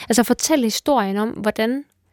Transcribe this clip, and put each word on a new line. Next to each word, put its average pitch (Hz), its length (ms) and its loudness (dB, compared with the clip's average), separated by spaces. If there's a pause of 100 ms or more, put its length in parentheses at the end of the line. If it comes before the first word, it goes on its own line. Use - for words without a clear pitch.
Altså 233 160 4
fortæl 269 380 0
historien 214 540 0
om, 214 120 -2
hvordan, 220 560 -2 (280)